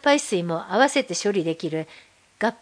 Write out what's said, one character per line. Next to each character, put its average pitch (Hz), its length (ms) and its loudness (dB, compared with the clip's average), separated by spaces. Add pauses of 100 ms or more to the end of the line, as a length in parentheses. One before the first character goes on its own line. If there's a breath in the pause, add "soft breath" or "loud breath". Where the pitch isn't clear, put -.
排 294 180 4
水 180 240 -2
も 170 300 -4
合 202 40 2
わ 269 120 6
せ 277 140 0
て 180 120 -8
処 208 160 0
理 185 120 0
で 165 120 -2
き 165 140 -6
る 156 180 -4 (520 loud breath)
合 226 220 0